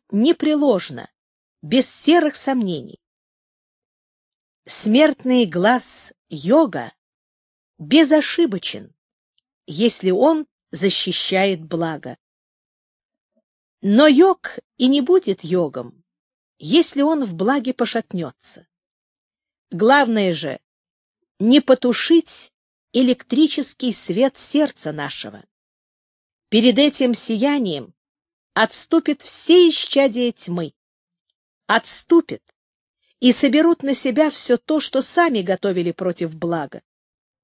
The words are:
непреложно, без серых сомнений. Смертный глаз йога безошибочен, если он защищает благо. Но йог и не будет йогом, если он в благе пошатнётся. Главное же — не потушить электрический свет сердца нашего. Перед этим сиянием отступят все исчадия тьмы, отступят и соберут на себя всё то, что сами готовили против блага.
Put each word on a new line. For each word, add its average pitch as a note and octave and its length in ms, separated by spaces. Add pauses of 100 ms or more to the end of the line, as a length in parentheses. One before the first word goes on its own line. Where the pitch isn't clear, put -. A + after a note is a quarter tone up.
(120)
непреложно, C4 1000 (520)
без G#3+ 280
серых D#4 460
сомнений. G3 640 (1700)
Смертный B3+ 760
глаз G3 680 (160)
йога E3 640 (840)
безошибочен, C4 1120 (720)
если F#3+ 460
он D4+ 340 (240)
защищает F#3 960
благо. D#3+ 540 (1600)
Но G#3+ 240
йог D#4+ 540 (180)
и B3+ 100
не C#4 140
будет D4+ 420
йогом, D3 600 (560)
если C#4 420
он D4 220
в G3 100
благе A#3+ 400
пошатнётся. - 960 (1040)
Главное A3 600
же — D3 260 (800)
не A#3+ 220
потушить - 920 (400)
электрический B3+ 960
свет G#3+ 460
сердца - 540
нашего. C#3 520 (1080)
Перед A3+ 280
этим C4+ 380
сиянием A3 800 (580)
отступят - 680
все F4 440
исчадия B3 640
тьмы, F3 440 (880)
отступят - 800 (760)
и B3 120
соберут D4+ 520
на C#4 100
себя C4+ 360
всё - 280
то, D#4 220
что C4 220
сами B3 400
готовили F3+ 500
против E3+ 440
блага. D#3+ 460 (640)